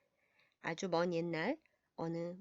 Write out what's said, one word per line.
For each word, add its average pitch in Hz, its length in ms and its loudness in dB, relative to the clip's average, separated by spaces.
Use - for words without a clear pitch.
아주 170 300 -4
먼 170 240 4
옛날 170 420 0
어느 165 440 -4